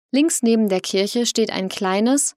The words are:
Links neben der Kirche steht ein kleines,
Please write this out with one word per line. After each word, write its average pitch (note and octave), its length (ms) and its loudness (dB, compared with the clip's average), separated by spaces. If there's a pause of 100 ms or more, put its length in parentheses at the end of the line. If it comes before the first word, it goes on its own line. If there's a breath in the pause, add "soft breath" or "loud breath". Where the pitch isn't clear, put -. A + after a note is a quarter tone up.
(140)
Links D4+ 280 0
neben A3+ 260 4
der F#3 120 0
Kirche G3+ 440 -2
steht A3+ 260 0
ein F#3+ 200 -6
kleines, A3 680 0